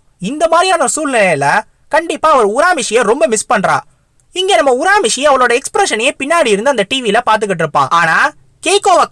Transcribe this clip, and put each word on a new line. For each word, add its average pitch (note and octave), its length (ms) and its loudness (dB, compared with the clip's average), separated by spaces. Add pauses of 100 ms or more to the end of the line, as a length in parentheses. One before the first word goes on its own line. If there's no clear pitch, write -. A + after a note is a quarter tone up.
(220)
இந்த D4 260 -4
மாதிரியான E4 480 0
சூழ்நிலையில F#3+ 680 0 (260)
கண்டிப்பா D#4+ 440 -2
அவர் A#3 260 2
உராமிஷியை C#4 460 0
ரொம்ப C4+ 240 0
மிஸ் A3 260 -4
பண்றா. E3+ 240 0 (580)
இங்க F#4 200 0
நம்ம D4 240 2
உராமிஷி F4 480 0
அவளோட B3+ 300 2
எக்ஸ்பிரஷனையே C#4 600 -2
பின்னாடி D#4 360 0
இருந்து A3 180 0
அந்த G#3+ 160 -2
டி C4+ 140 -4
வில G#3 260 0
பாத்துக்கிட்டு G#3 360 -2
இருப்பான். D3 260 0
ஆனா E3+ 280 2 (460)
கெய்கோவை F4+ 480 2